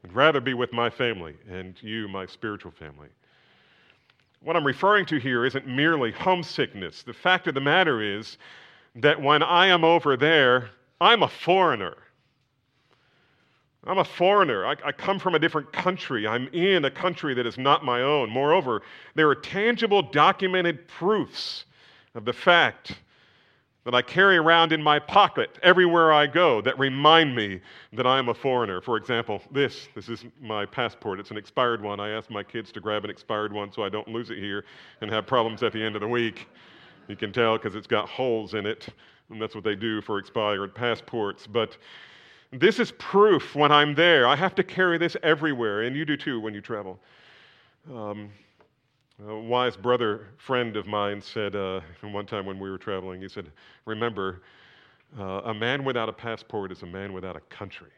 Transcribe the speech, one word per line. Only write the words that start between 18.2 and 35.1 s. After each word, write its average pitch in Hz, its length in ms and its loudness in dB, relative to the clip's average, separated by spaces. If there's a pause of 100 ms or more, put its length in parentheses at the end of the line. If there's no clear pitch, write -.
Moreover, 135 500 0 (320)
there 156 160 4
are 139 60 4
tangible, 208 680 0
documented 175 840 0
proofs - 800 -4 (500)
of 110 100 -10
the 120 80 -2
fact 165 640 2 (880)
that 123 120 -2
I 123 80 4
carry 190 340 4
around 165 360 4
in 156 100 -2
my 147 160 4
pocket - 640 2
everywhere 170 500 6
I 147 140 6
go 139 340 2
that 117 160 -2
remind 139 580 6
me 101 240 -4 (340)
that 120 120 -2
I 131 140 4
am 123 100 -2
a 113 60 0
foreigner. 120 440 -2
For 117 160 -4
example, 110 540 -4
this, 139 460 -4
this 104 120 -16
is 117 160 -12 (160)
my 107 280 -6
passport. 107 520 -6
It's 101 120 -16
an 107 60 -10
expired 117 440 -2
one. 101 180 -8
I 104 100 -8
asked 110 200 -10
my 101 140 -8
kids 110 300 -12
to 113 60 -12
grab 104 260 -4
an 104 40 -8
expired 107 420 -6
one 101 200 -8
so 117 100 -8
I 98 80 -4
don't 104 180 -8
lose 113 220 -10
it 113 80 -10
here 101 280 -10 (360)
and 107 80 -8
have 107 160 -2